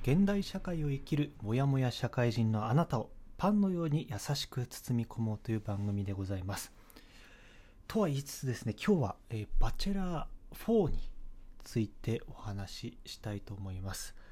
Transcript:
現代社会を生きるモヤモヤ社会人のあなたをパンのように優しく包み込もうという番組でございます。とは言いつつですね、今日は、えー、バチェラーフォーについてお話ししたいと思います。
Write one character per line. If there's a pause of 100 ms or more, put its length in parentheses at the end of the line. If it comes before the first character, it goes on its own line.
現
代
社
会
を
生
き
る (120)
モ
ヤ
モ
ヤ
社
会
人
の
あ
な
た
を (240)
パ
ン
の
よ
う
に
優
し
く
包
み
込
も
う
と
い
う
番
組
で
ご
ざ
い
ま
す。 (1120)
と
は
言
い
つ
つ
で
す
ね、 (100)
今
日
は、 (140)
え
ー、 (120)
バ
チ
ェ
ラ (260)
ー
フ
ォ
ー
に (540)
つ
い
て
お
話
し
し
た
い
と
思
い
ま
す。 (160)